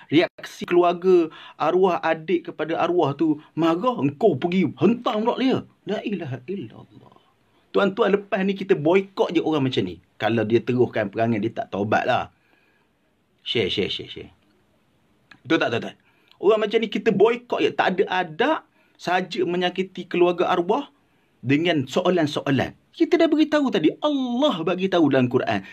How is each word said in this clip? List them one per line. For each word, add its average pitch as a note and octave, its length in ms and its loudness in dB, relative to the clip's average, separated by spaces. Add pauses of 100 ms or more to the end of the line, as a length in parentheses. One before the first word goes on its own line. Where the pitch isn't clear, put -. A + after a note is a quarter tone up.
(120)
reaksi - 560 -2
keluarga F3 640 4 (240)
arwah F3 480 2
adik D#3+ 480 -2
kepada D#3 240 -4
arwah E3 400 0
tu D3+ 240 0 (160)
marah. F3 460 0
Engkau D3 340 2
pergi F3+ 400 0
hentam A3+ 480 0
pula A#3 160 -2
dia. A#3+ 240 0 (240)
La G#3 160 -6
ilaha D#3 400 -8
illallah. - 720 -14 (560)
Tuan-tuan, G3 420 2
lepas G3+ 300 -2
ni G3+ 80 0
kita F#3+ 240 0
boikot F#3+ 560 0
je D#3+ 80 2
orang D3 240 0
macam B2+ 240 0
ni. - 160 -14 (160)
Kalau A2 240 0
dia A2 160 2
teruskan A#2+ 480 0
perangai, A2+ 320 0
dia A2 100 -2
tak - 220 -10
taubat G#2 320 0
lah. G#2+ 240 -2 (1120)
Share, - 320 -2
share, F#2 160 -4
share, - 240 -12
share. - 180 -18 (1080)
Betul D#3+ 180 0
tak, D3+ 140 0
tuan-tuan? G2 240 -6 (420)
Orang G#3+ 300 2
macam A3+ 160 0
ni G#3+ 80 -8
kita A3 180 0
boikot A#3 540 0
je. - 100 0
Tak F#3 220 0
ada G#3+ 80 2 (180)
adab, F3+ 360 -2 (360)
saja F#3 480 -4
menyakiti F3+ 640 -4
keluarga F3 480 2
arwah G3+ 320 -2 (560)
dengan D3 480 0
soalan-soalan. D3+ 880 0 (160)
Kita E4 240 2
dah E4 80 4
beritahu D4+ 480 2
tadi, D4+ 160 2 (160)
Allah B3+ 560 0
bagi F3+ 240 -2
tahu E3+ 240 2
dalam C3 160 2
Quran, G#2+ 460 -2